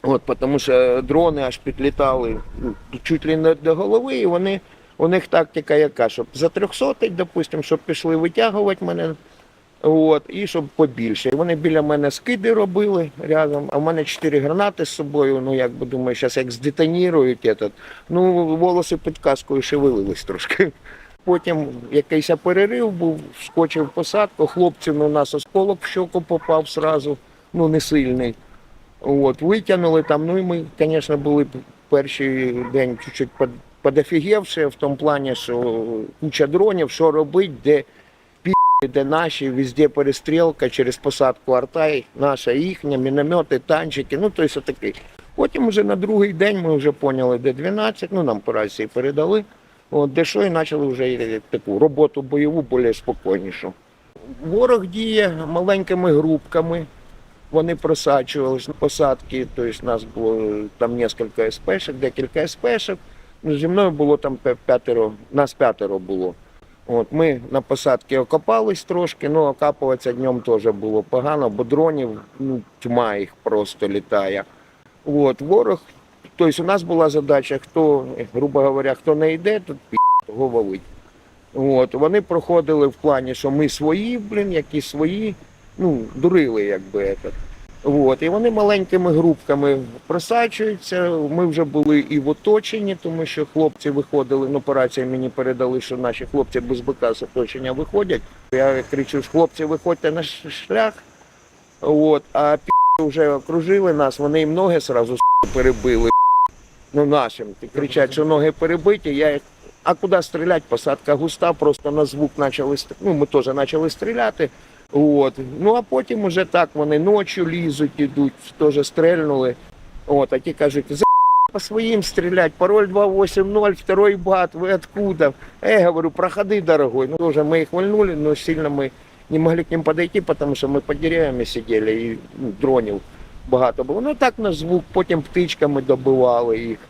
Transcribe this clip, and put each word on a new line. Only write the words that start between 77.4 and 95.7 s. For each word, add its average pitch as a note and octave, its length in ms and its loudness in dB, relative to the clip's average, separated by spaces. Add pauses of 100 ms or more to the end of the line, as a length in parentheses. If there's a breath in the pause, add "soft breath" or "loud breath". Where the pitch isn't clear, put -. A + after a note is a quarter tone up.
хто, D3 480 2 (280)
грубо C#3 260 0
говоря, C3+ 340 2
хто D#3 200 0
не D#3 180 0
йде, G3 280 -2
тут D#3 160 -14 (140)
пі-, - 60 -4 (300)
того B2 220 -4
валить. G2+ 320 -2 (760)
От, C3 400 2
вони D#3+ 260 2
проходили D#3 640 2
в C3+ 60 0
плані, C3 420 0
що C3+ 160 -4
ми D3 180 2
свої, G3 500 -2
блін, G3+ 340 -4
які D3+ 280 -2
свої, F3+ 540 -4 (440)
ну, E3+ 200 0 (160)
дурили, C3 500 2
якби, G2 400 -2
этот. G2 280 -4 (520)
От, C#3 380 2
і D#3+ 60 0
вони A3 220 2
маленькими G3 640 2
групками C#3+ 640 2 (280)
просачуються, G3 1040 -2
ми D#3+ 360 0
вже D#3+ 180 0
були D3 360 2
і D3+ 180 -2
в C#3 100 -2
оточенні, G#3 720 0
тому E3 240 -6
що D3 260 -6
хлопці D3+ 380 0
виходили, C3+ 580 -2
ну, C#3 120 -2
по C#3 140 -2
рації C3 320 0
мені C3 220 -4
передали, B2+ 520 -2